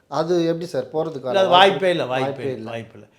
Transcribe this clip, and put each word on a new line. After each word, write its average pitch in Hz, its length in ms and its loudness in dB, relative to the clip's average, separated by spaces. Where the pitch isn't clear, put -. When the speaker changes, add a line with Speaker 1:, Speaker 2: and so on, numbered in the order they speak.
Speaker 1:
அது 165 380 0
எப்படி 165 200 -4
சார் 131 260 -6
போறதுக்கான 156 340 -6
Speaker 2:
இல்ல, 190 140 2
அது 190 80 4
வாய்ப்பே 185 420 6
இல்ல, 160 140 0
வாய்ப்பே 131 260 -2
Speaker 1:
வாய்ப்பே - 140 -8
Speaker 2:
இல்ல, 131 120 -6
Speaker 1:
இல்ல. 110 140 -12
Speaker 2:
வாய்ப்பு 117 280 -12
இல்ல. 107 80 -20